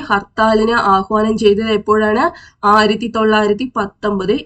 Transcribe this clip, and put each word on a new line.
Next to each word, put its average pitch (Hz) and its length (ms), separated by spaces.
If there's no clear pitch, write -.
ഹർത്താലിന് 220 680
ആഹ്വാനം 214 480
ചെയ്തത് 214 360
എപ്പോഴാണ്? 214 480
ആയിരത്തി 220 420
തൊള്ളായിരത്തി 214 500
പത്തൊമ്പത് 202 580